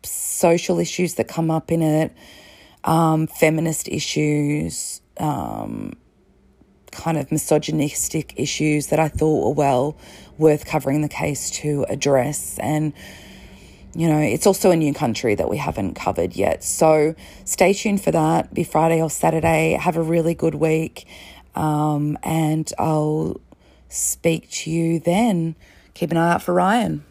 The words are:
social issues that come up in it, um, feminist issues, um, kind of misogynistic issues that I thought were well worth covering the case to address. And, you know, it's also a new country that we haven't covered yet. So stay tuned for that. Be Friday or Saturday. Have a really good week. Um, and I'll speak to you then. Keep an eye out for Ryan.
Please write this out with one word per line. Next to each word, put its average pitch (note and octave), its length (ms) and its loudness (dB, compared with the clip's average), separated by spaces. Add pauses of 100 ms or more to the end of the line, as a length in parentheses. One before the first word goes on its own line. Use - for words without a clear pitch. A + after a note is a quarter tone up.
social - 760 0
issues E3+ 360 -2
that - 120 -2
come E3 240 -2
up D#3+ 220 -2
in E3 80 0
it, D#3 320 2 (720)
um, D#3+ 440 2
feminist D#3+ 600 0
issues, D3+ 1120 -2 (160)
um, G#1+ 800 -6 (960)
kind E3 240 -4
of C#3 160 -4
misogynistic D#3 1040 -2
issues D3+ 520 -2
that D#3 120 2
I D#3 80 2
thought D#3 380 0
were C#3+ 80 0
well C#3 420 2 (400)
worth D3+ 300 4
covering D3 340 0
the D3+ 80 0
case - 420 -4 (120)
to D3 260 -2
address. C#3 720 0
And, D3+ 340 0 (1000)
you E3 140 0
know, D3+ 100 4
it's C#3+ 280 2
also F#3+ 240 6
a E3+ 60 6
new D3+ 160 2
country A2+ 420 0
that F2 140 -2
we A#2 80 -2
haven't C#3 380 -4
covered F2 420 -2
yet. F#2+ 260 0
So D#3 520 4 (320)
stay F#3 260 2
tuned G3+ 320 -2
for - 60 2
that. D#3 420 0
Be - 100 -4
Friday D#3+ 380 2
or D#3+ 80 0
Saturday. D#3+ 640 2
Have E3 240 0
a E3 60 0
really E3 320 2
good D#3+ 200 0
week. D#3+ 520 -2 (480)
Um, D3+ 680 0
and D#3 560 0
I'll D#3 640 0 (480)
speak - 600 -4
to - 200 -8
you E3 300 0
then. F3 560 0 (380)
Keep E3 160 -6
an E3 80 0
eye E3+ 140 2
out E3+ 100 0
for F3 100 -2
Ryan. F3+ 580 0